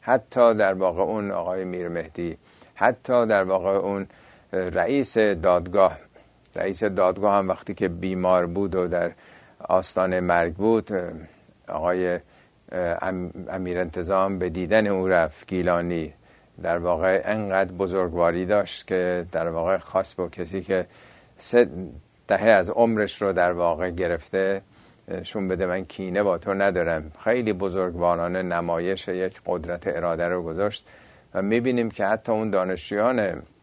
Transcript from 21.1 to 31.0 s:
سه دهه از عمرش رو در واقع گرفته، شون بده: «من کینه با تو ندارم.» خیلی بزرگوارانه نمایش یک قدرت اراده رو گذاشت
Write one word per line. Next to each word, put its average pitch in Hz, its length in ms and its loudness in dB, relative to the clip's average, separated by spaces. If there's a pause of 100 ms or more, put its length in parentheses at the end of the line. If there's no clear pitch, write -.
سه 120 320 4 (580)
دهه 101 220 4
از 98 200 6
عمرش 110 520 2
رو 98 120 2
در 87 180 4
واقع 87 380 0
گرفته، 92 720 -2 (600)
شون 98 240 -6
بده: 92 180 0
«من 92 200 -4
کینه 95 380 -4
با 92 140 2
تو 98 160 -4
ندارم.» 85 580 0 (120)
خیلی 113 300 0
بزرگوارانه 90 880 -2
نمایش 85 680 -2
یک 92 380 -4
قدرت 87 420 -6
اراده 82 400 -2
رو 90 160 -2
گذاشت 90 440 -4 (460)